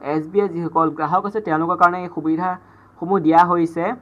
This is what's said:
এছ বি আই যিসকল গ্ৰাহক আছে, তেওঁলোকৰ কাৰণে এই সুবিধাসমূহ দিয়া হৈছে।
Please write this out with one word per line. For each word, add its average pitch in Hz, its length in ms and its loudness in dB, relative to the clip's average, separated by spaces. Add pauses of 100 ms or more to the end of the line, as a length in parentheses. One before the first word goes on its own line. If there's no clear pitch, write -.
(140)
এছ 156 180 -2
বি 196 120 2
আই 196 100 -4
যিসকল 165 440 0
গ্ৰাহক 160 300 0
আছে, 214 180 -4
তেওঁলোকৰ 165 360 0
কাৰণে 180 220 4
এই 175 120 -10
সুবিধাসমূহ 175 1080 -4
দিয়া 165 140 6 (100)
হৈছে। 170 340 0 (160)